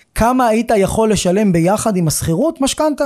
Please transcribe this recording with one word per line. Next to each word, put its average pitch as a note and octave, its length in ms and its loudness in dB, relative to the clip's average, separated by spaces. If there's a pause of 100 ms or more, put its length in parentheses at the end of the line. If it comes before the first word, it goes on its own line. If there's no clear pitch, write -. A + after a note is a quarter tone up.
(140)
כמה B3 320 2
היית A3+ 300 0
יכול G#3+ 340 0
לשלם F#3+ 420 0
ביחד F3+ 440 0
עם F3 120 0
השכירות E3+ 520 -2
משכנתה?" D4 460 -2